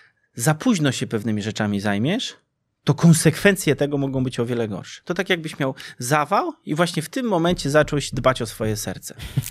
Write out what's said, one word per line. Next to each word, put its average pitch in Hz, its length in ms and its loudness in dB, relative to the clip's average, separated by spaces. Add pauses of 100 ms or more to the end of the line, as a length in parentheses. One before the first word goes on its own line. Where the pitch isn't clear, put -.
(340)
za 143 200 2
późno 156 380 2
się - 140 -4
pewnymi 107 360 -2
rzeczami 104 380 -2
zajmiesz, 110 560 -2 (520)
to 147 60 4
konsekwencje 165 840 4
tego 143 220 0
mogą 135 260 0
być 127 160 -4
o 117 60 0
wiele 117 220 -2
gorsze. - 360 -10
To 180 100 -6
tak 185 160 -4
jakbyś 165 280 -2
miał 135 160 -2 (240)
zawał 151 540 0 (120)
i 151 100 -4
właśnie 170 280 0
w 156 60 -8
tym 254 180 -4
momencie 175 440 2
zacząłeś 147 440 2
dbać 131 280 2
o 113 40 -4
swoje 110 300 -4
serce. - 380 -10 (360)